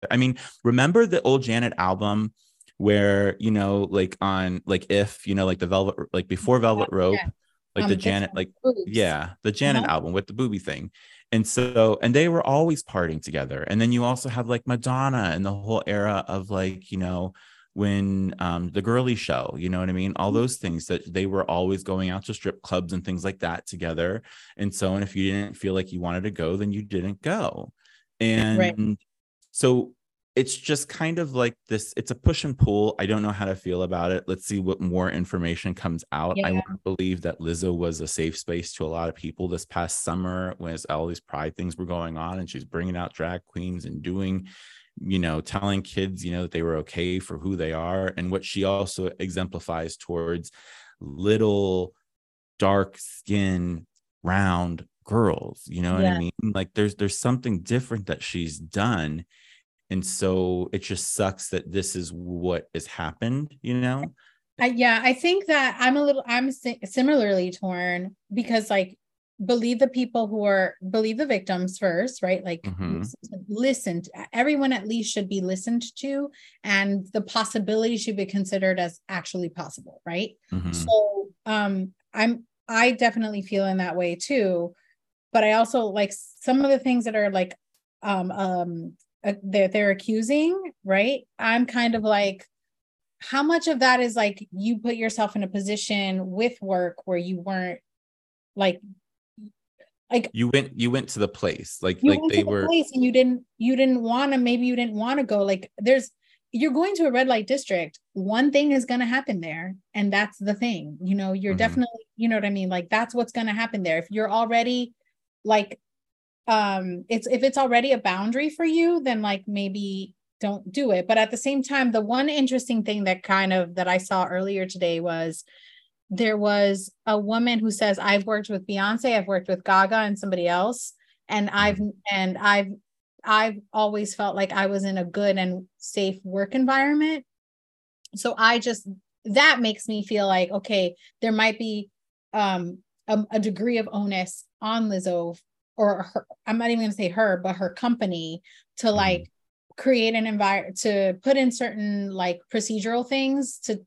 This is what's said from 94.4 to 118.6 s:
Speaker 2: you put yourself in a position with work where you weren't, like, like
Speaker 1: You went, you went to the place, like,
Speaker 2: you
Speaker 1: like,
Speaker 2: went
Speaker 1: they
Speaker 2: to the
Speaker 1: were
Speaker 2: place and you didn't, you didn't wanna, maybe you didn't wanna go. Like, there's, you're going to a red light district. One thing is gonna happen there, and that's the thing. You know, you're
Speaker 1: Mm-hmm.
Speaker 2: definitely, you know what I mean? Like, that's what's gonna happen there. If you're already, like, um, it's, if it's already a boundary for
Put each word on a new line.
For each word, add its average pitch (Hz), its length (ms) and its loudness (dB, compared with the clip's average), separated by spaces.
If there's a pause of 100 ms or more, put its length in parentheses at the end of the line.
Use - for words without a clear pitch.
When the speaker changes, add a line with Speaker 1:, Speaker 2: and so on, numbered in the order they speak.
Speaker 2:
you 208 280 -2
put 233 160 -2
yourself 220 400 -2
in 208 80 -2
a 190 40 -4
position 196 840 -2
with 233 300 -2
work 180 440 -2
where 185 120 -2
you 175 240 -4
weren't, 180 380 -4 (760)
like, 196 240 2 (1300)
like 247 220 2
Speaker 1:
You 120 200 2
went, 127 260 0
you 120 120 2
went 127 180 -2
to - 100 -8
the 101 80 4
place, - 540 -4
like, 92 200 0
Speaker 2:
you 285 100 8
Speaker 1:
like, 294 100 6
Speaker 2:
went 320 100 2
Speaker 1:
they - 120 4
Speaker 2:
to - 20 2
the - 60 -2
Speaker 1:
were 208 160 2
Speaker 2:
place 320 260 2
and 254 100 2
you 247 80 2
didn't, 254 320 4 (140)
you 247 180 2
didn't 254 280 4
wanna, 262 340 2
maybe 247 300 2
you 247 80 0
didn't 233 200 -2
wanna 254 280 0
go. 208 200 0
Like, 196 340 -2
there's, 247 340 2 (400)
you're 262 200 2
going 349 240 2
to 330 120 4
a 269 40 2
red 254 160 4
light 220 200 2
district. 190 520 -2 (140)
One 214 380 2
thing 285 200 4
is 269 140 2
gonna 247 200 0
happen 240 360 -2
there, 165 340 -8 (180)
and 202 200 0
that's 208 240 0
the 202 160 -2
thing. 185 480 -4
You 185 140 0
know, 190 180 0
you're 196 200 -2
Speaker 1:
Mm-hmm. 190 40 0
Speaker 2:
definitely, 233 480 0 (100)
you 226 140 0
know 220 60 2
what 208 100 0
I 202 60 0
mean? 190 180 -2
Like, 180 200 -2
that's 233 260 0
what's 240 180 -2
gonna 226 200 -2
happen 226 300 -4
there. 160 140 0
If 170 140 -4
you're 214 200 0
already, 233 640 0 (500)
like, 214 360 2 (680)
um, 190 600 0
it's, 226 180 -2
if 247 160 2
it's 269 140 2
already 254 340 4
a 254 60 4
boundary 220 520 0
for 302 140 -4